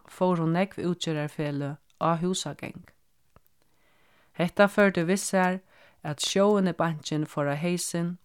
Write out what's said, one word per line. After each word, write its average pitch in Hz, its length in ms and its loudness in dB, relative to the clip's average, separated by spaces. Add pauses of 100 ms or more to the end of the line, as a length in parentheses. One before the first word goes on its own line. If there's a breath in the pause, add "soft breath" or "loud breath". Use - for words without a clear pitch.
fóru 180 400 0
nógv 180 400 0
útgerðarfeløg 147 960 -4 (240)
á 160 40 4 (120)
húsagang. 180 640 -6 (1500)
Hetta 175 320 4
førdi 196 400 2
við 196 160 0
sær 185 360 0 (440 soft breath)
at 151 200 -6
sjóinnibankin 170 1000 2
fór 143 280 -2
á 143 40 -2
hausinn 175 680 -2